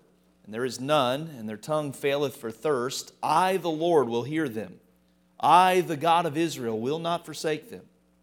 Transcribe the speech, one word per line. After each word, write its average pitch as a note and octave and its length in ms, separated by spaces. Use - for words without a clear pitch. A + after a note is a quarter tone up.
and G2+ 80
there A#2 140
is A#2+ 120
none, C#3+ 600
and A2 100
their G#2+ 80
tongue D3+ 340
faileth C#3+ 460
for A#2 140
thirst, C3+ 720
I, F3 340
the E3+ 140
Lord, D#3 400
will A#2 140
hear D#3 220
them. G#2+ 320
I, F#3 400
the D#3+ 160
God E3 300
of C#3+ 100
Israel, C3+ 420
will C3 200
not E3+ 260
forsake D#3 460
them. F2+ 160